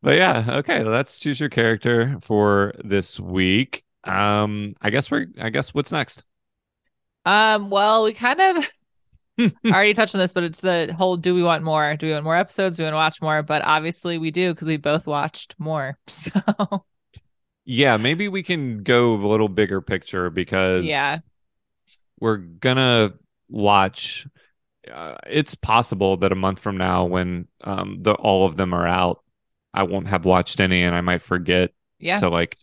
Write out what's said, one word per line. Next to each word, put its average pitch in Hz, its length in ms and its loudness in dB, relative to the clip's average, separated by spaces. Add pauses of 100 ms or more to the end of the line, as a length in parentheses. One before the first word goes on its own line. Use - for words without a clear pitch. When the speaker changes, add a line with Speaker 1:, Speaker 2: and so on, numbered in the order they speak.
Speaker 1:
but 139 160 4
yeah, 127 400 2
okay. 143 240 -2
Well, 110 100 -2
that's 127 260 -2
Choose 143 220 -4
Your 147 80 -4
Character 117 720 0
for 104 540 2 (100)
this 98 340 -2
week. 95 640 0 (220)
Um, 104 760 -2
I 107 80 0
guess 131 200 -2
we're, 285 180 -4 (120)
I 113 80 -6
guess 131 240 -6
what's 143 200 -4
next? - 320 -8 (1000)
Speaker 2:
Um, 208 460 2
well, 214 340 2
we 220 80 0
kind 240 300 -2
of 359 280 2 (680)
Speaker 1:
<laughs> 233 280 0
Speaker 2:
already 208 280 4
touched 214 200 0
on 196 40 -2
this, 180 160 0
but 175 100 0
it's 165 160 -8
the 175 360 -2
whole, 185 200 2
do 180 180 0
we 180 80 2
want 165 220 2
more? 151 320 0
Do 160 120 -6
we 156 40 0
want 151 120 -4
more 160 120 0
episodes? 185 400 -2
Do 170 60 -4
we 160 60 -2
wanna 156 80 -4
watch 151 260 0
more? 156 200 0
But 151 220 -2
obviously 165 540 -2
we 160 120 -4
do, 175 240 -2
'cause 160 140 -8
we 156 80 0
both 151 300 -2
watched 147 520 -6
more. 151 440 -6
<laughs> - 40 -20
So - 800 -4 (800)
Speaker 1:
Yeah, 123 320 2
maybe 156 320 0
we 190 140 -6
can 131 400 -4
go 120 320 4
a 104 120 -2
little 107 220 2
bigger 95 320 0
picture, 92 480 -6
because 92 560 0
Speaker 2:
Yeah. 143 360 0 (1000)
Speaker 1:
we're 110 180 0
gonna 110 760 2 (340)
watch, 101 760 0 (680)
uh, 76 240 -14 (120)
it's 143 260 -2
possible 101 640 2
that 95 140 2
a - 20 2
month 95 240 -2
from 101 180 -6
now, 92 280 2
when, 90 420 -2 (160)
um, 98 380 -8
the, 104 140 2
all 95 320 4
of 80 100 -2
them 90 160 0
are 87 140 0
out, 90 360 0 (500)
I 98 120 0
won't 92 240 -4
have 95 160 -2
watched 90 340 2
any, 92 240 2
and 87 140 2
I 87 40 0
might 90 220 0
forget 90 500 0 (260)
Speaker 2:
Yeah. 87 200 -2
Speaker 1:
to, 98 100 2
like, 85 340 -2